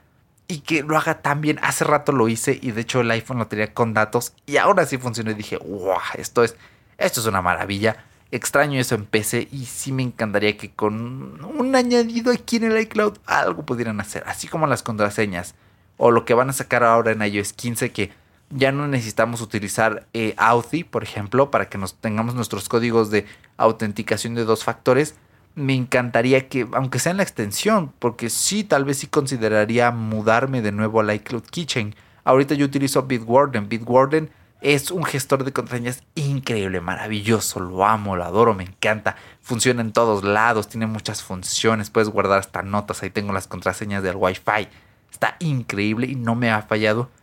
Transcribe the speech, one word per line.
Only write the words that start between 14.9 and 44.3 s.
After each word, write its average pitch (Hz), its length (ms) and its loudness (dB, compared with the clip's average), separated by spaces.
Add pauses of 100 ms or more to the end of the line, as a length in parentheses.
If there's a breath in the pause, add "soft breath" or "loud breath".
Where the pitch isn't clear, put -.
o - 140 6
lo 117 160 4
que 123 80 2
van 127 160 4
a - 20 -4
sacar 127 320 0
ahora 113 280 6
en 110 100 -4
I 101 160 -2
O - 20 2
S 98 140 -6
quince, 120 360 -4
que 98 220 -4 (380 soft breath)
ya 135 200 2
no 143 160 -2
necesitamos 117 540 0
utilizar, 107 720 -2
eh, 110 240 -2
Authy, 120 480 2
por 113 180 -6
ejemplo, 110 480 0
para 101 200 0
que 104 80 -10
nos 95 180 -6
tengamos 113 380 -2
nuestros 110 340 -4
códigos 113 420 2
de 104 140 2 (320 loud breath)
autenticación 110 760 0
de 117 100 -2
dos 110 180 2
factores. 127 520 2 (400 soft breath)
Me 135 200 0
encantaría 127 760 2
que, 123 240 -2
aunque 131 240 -2
sea 165 140 0
en 185 40 -4
la 196 80 0
extensión, 147 720 -2
porque 120 300 -2
sí, - 340 -2
tal 143 220 2
vez 139 140 -2
sí - 80 -8
consideraría 117 840 2
mudarme 113 680 0
de 107 100 0
nuevo 107 300 0
al 104 140 2
iCloud 110 360 -6
Keychain. 120 460 -6 (280 soft breath)
Ahorita 139 300 6
yo 143 120 2
utilizo 139 360 0
Bitwarden. 123 680 2
Bitwarden 127 600 2 (300 soft breath)
es 143 320 2
un 180 120 -2
gestor 131 400 -2
de 135 80 -6
contraseñas 123 520 -6 (100)
increíble, 123 640 -2
maravilloso, 104 800 -2
lo 92 260 0
amo, 104 320 2
lo 87 80 -2
adoro, 104 300 4
me 95 100 -6
encanta. 107 520 -2 (240 loud breath)
Funciona 120 420 0
en 110 100 -6
todos 110 300 2
lados, 107 460 2
tiene 113 180 -4
muchas 110 380 -6
funciones, 104 640 -2
puedes 110 180 2
guardar 98 300 2
hasta 92 240 -4
notas, 104 400 -4
ahí 95 80 -6
tengo 101 220 -6
las 95 160 -6
contraseñas 98 560 -4
del 92 120 -2
Wi-Fi. 98 520 0 (420 soft breath)